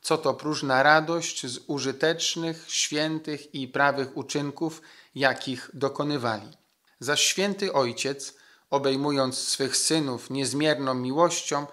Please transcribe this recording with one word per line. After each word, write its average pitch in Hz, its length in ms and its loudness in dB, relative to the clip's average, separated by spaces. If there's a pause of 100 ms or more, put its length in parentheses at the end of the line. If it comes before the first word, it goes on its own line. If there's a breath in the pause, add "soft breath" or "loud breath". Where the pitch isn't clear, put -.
co 160 180 2
to 143 160 2
próżna 135 480 2
radość 156 640 4
z 123 200 -8
użytecznych, 160 1040 -2
świętych 151 840 -4
i 135 140 -6
prawych 135 480 2
uczynków, 143 680 -4 (320 loud breath)
jakich 131 600 0
dokonywali. 131 760 -2 (520 soft breath)
Zaś 143 200 0
święty 196 520 0
ojciec, 135 600 -2 (360 soft breath)
obejmując 135 680 2
swych - 380 -2
synów 139 540 0
niezmierną 139 640 0
miłością, 143 800 0